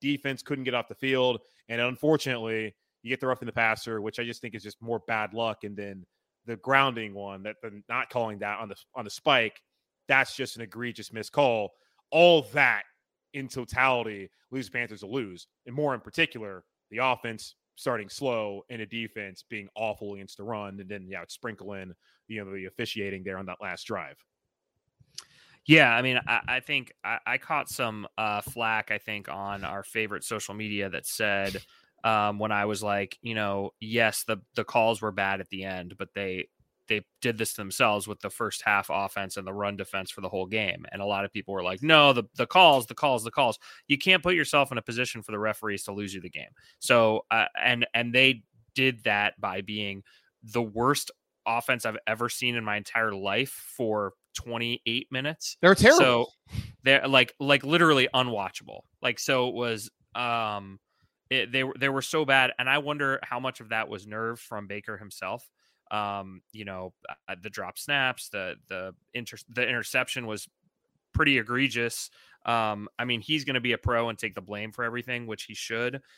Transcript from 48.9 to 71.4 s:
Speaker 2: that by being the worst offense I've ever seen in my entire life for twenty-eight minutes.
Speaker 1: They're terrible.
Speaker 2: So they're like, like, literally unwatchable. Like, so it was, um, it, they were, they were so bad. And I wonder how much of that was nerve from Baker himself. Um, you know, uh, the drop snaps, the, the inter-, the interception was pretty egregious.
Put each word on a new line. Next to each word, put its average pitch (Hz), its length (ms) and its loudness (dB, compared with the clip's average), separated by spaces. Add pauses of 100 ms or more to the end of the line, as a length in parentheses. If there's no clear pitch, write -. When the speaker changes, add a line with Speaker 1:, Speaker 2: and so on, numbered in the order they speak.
Speaker 2:
that 104 380 2
by 98 180 -4
being 101 440 -6 (380)
the 117 220 -2
worst 117 480 0 (340)
offense 117 400 0
I've 110 220 -2
ever 110 220 0
seen 123 260 -2
in 113 80 -4
my 104 140 -2
entire 110 360 -2
life 101 380 -2 (240)
for 107 380 -2 (200)
twenty-eight 117 800 -4
minutes. 139 500 -6
Speaker 1:
They're 185 140 10
terrible. 262 240 10
Speaker 2:
So - 600 2 (220)
they're 135 260 6
like, 131 320 6
like, 139 240 4
literally 139 500 6
unwatchable. 117 640 -2 (220)
Like, 123 180 -2
so 127 300 2
it 107 40 -4
was, 117 380 -4 (240)
um, 107 640 -4 (500)
it, 120 220 0
they 131 120 2
were, 131 160 -6
they 139 100 2
were 135 120 0
so 156 240 0
bad. 131 320 4
And 127 100 -2
I 139 120 4
wonder 143 420 -2
how 123 180 -6
much 131 200 -6
of 107 100 -16
that 110 180 -2
was 98 200 -10
nerve 113 320 -6
from 104 260 -10
Baker 101 320 -10
himself. 98 500 -10 (440)
Um, 101 500 -4 (120)
you 107 120 -12
know, 92 280 -10 (340)
uh, 92 120 -8
the 98 120 -12
drop 95 260 -10
snaps, 135 520 -2
the, 92 260 -6 (120)
the 92 280 -8 (180)
inter-, 120 240 -10 (120)
the 120 180 -2
interception 123 580 -2
was 107 220 -6 (680)
pretty 143 260 4
egregious. 120 720 -2 (360)